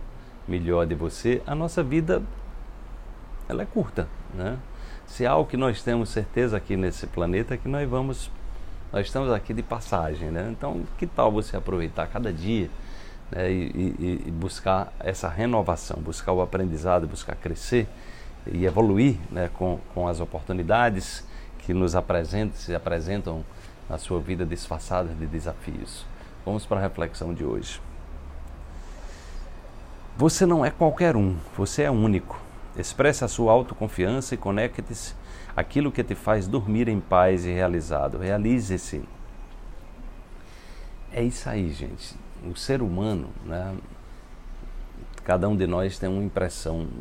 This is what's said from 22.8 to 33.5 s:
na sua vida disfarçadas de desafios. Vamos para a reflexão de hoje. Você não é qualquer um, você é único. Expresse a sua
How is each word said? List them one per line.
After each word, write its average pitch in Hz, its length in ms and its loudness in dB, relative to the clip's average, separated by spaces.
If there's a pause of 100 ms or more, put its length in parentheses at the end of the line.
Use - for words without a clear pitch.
na 80 100 -4
sua 87 220 -2
vida 87 260 -2
disfarçadas 85 760 -2
de 80 80 -4
desafios. 78 800 -6 (400)
Vamos 101 200 -2
para 98 140 2
a - 20 2
reflexão 85 520 -2
de - 100 -4
hoje. - 380 -4 (2250)
Você 156 280 6
não 165 200 8
é 151 60 4
qualquer 160 460 6
um, 95 180 6 (200)
você 104 280 2
é 143 80 4
único. 107 500 4 (360)
Expresse 135 480 4
a - 20 2
sua 113 240 6